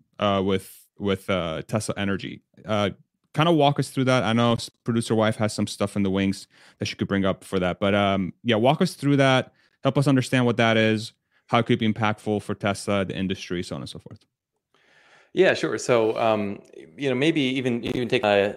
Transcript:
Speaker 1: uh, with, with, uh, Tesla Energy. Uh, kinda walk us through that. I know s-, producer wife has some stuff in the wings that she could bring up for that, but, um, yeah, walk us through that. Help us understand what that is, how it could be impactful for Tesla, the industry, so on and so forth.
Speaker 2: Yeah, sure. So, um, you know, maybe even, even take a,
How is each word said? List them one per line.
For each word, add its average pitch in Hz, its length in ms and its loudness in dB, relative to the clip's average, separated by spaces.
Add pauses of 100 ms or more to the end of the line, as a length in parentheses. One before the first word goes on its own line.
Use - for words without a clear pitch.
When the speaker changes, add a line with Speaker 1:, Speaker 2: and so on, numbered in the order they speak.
(200)
Speaker 1:
uh, 98 260 2
with, 95 420 -4 (120)
with, 98 320 -4
uh, 82 380 -4
Tesla - 280 -4
Energy. 98 460 -6 (220)
Uh, 104 260 0 (420)
kinda 165 200 2
walk 143 260 4
us 135 120 -4
through 135 140 -2
that. 127 200 2
I 107 80 0
know 117 220 2
s-, - 160 -6
producer 117 440 -2
wife 110 220 2
has 107 160 -2
some 104 160 -4
stuff - 260 -6
in 101 80 -2
the 98 80 0
wings 98 380 -2 (300)
that 110 80 -6
she - 100 -8
could 104 100 -4
bring 98 180 0
up 95 200 -2
for 95 160 -4
that, 90 180 -2
but, 101 160 0
um, 98 380 0 (100)
yeah, 113 140 2
walk 131 260 2
us 180 120 -2
through 143 240 0
that. 131 340 2 (320)
Help 135 140 0
us 139 100 4
understand 127 380 2
what 117 100 0
that 113 200 4
is, 110 360 2 (340)
how 120 120 2
it 117 80 0
could 120 120 2
be 110 140 0
impactful 107 500 -2
for 104 120 -8
Tesla, 101 500 -2
the - 120 -6
industry, 92 460 -6
so - 140 -10
on 67 60 -10
and - 60 -12
so - 120 -16
forth. - 240 -20 (1120)
Speaker 2:
Yeah, 175 180 4
sure. 117 260 -4
So, 113 380 2
um, 107 440 0 (360)
you 139 120 -4
know, 127 60 0
maybe 151 260 2
even, 127 440 -2
even 110 240 -4
take 104 160 0
a, 104 320 2